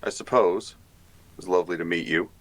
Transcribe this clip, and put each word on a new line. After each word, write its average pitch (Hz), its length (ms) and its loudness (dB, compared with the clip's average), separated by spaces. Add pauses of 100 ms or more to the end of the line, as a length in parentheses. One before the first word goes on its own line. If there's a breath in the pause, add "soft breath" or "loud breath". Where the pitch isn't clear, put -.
I - 60 -2
suppose 101 600 2
it - 640 -20
was - 100 -16
lovely 90 300 2
to 85 80 -4
meet 85 220 -2
you. 82 340 0